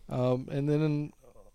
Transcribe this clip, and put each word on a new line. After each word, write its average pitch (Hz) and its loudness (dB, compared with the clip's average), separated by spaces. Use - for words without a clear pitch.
Um, 127 0
and 139 0
then 147 2